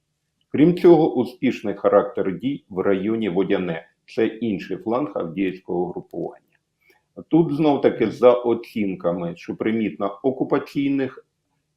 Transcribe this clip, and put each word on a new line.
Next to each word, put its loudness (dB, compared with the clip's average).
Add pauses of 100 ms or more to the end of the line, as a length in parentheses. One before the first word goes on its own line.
(480)
Крім 4
цього, 6
успішний -2
характер 2
дій -6
в -10
районі 0
Водяне. -2 (200)
Це 0
інший -6
фланг -4
авдіївського -6
угрупування. -10 (840)
Тут 4
знов-таки 2
за 6
оцінками, -4
що -12
примітно, -4
окупаційних, -4 (500)